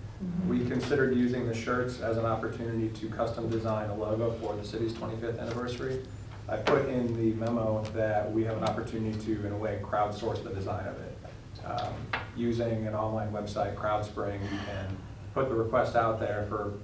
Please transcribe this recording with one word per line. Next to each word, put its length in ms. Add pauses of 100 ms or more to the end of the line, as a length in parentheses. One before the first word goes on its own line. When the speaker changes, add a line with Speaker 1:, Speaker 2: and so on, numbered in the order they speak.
(240)
Speaker 1:
Mm-hmm. 260
Speaker 2:
We 160
considered 500
using 320
the 60
shirts 480
as 160
an 80
opportunity 640
to 200
custom 400
design 400
a 60
logo 360 (100)
for 140
the 100
city's 280
twenty-fifth 460
anniversary. 640 (440)
I 100
put 320
in 260
the 240
memo 440 (120)
that 360
we 120
have 140
an 80
opportunity 600
to, 220
in 40
a 60
way, 260
crowdsource 600
the 80
design 360
of 120
it. 180 (480)
Um, 280 (440)
using 480
an 80
online 380
website, 440
Crowdspring, 680
you 240
can 280 (380)
put 160
the 60
request 400
out 240
there 280
for 260 (100)